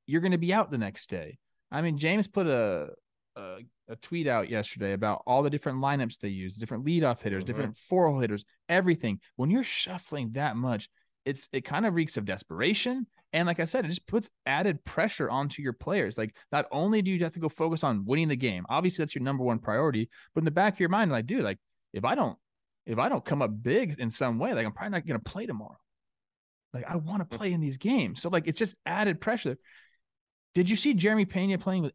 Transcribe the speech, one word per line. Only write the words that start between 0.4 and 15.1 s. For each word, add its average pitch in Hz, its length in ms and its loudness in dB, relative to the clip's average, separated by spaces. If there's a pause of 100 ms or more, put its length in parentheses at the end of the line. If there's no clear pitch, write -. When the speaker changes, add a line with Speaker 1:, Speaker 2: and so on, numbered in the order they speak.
Speaker 1:
out 208 180 2
the 135 80 -2
next 101 320 -6
day. 85 280 -8 (340)
I 143 80 -2
mean, 160 180 0
James 190 300 2
put 190 180 0
a, 104 440 2 (440)
a, 95 220 -12 (320)
a 117 80 -10
tweet 170 300 -4
out 113 240 2
yesterday 107 420 -2
about 101 340 0
all 131 160 4
the 143 80 2
different 143 280 -2
lineups 135 400 0
they 107 100 -6
use, 95 280 -6
different 117 280 -6
leadoff 151 380 2
hitters, 98 200 -2
Speaker 2:
Mm-hmm. 92 40 -6
Speaker 1:
different 117 320 -4
four-hole 160 420 2
hitters, 107 240 0 (240)
everything. 165 520 2 (160)
When 135 140 0
you're 240 140 2
shuffling 151 680 -6
that 135 240 -2
much, 120 320 -2 (360)
it's, 139 280 -6
it 131 120 -4
kind 180 220 0
of 190 80 0
reeks 165 220 0
of 110 80 -2
desperation. 185 840 -2 (260)
And 170 140 2
like 170 140 0
I 165 40 2
said, - 200 -2
it 156 40 -2
just 180 180 -6
puts 214 240 -2 (160)
added 151 380 0
pressure 160 440 -2